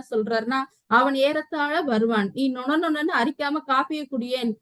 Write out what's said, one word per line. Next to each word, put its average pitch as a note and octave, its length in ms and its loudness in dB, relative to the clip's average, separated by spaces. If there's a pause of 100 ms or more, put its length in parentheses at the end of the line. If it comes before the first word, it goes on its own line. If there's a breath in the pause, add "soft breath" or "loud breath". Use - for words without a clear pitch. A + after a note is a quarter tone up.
சொல்றாருன்னா, A3+ 540 0 (280 soft breath)
"அவன் C4 260 4
ஏறத்தாழ D4+ 680 0
வருவான், A3+ 500 2
நீ C4 160 -2
நொண B3+ 280 -4
நொணன்னு D#4+ 380 0
அரிக்காம C#4+ 520 -2
காப்பியை C#4+ 420 0
குடியேன்" B3 420 -2 (120)